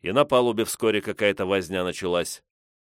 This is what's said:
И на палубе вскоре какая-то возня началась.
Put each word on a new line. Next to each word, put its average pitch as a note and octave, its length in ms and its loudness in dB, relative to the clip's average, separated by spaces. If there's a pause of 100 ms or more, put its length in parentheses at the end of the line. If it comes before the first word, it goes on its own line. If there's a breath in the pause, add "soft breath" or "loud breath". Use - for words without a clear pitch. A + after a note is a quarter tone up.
И F2 120 -6
на C#3 120 4
палубе A#2+ 400 2
вскоре G#2+ 380 0
какая-то G2+ 420 0
возня F#2 380 0
началась. F2 640 -4 (460)